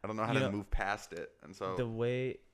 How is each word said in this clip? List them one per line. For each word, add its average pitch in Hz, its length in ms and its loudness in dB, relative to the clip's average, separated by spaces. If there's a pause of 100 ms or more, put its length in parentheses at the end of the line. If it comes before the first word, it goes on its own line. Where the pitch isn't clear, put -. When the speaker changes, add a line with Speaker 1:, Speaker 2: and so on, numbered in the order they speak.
Speaker 1:
I 98 40 -4
don't 110 100 -2
know 110 80 2
how 117 80 2
Speaker 2:
You 131 60 6
Speaker 1:
to 131 60 4
Speaker 2:
know, 101 60 2
Speaker 1:
move 101 200 -2
past 101 420 0
it. - 180 -6 (120)
And 92 120 -14
so 95 220 0
Speaker 2:
the 123 100 0
way 120 520 0 (140)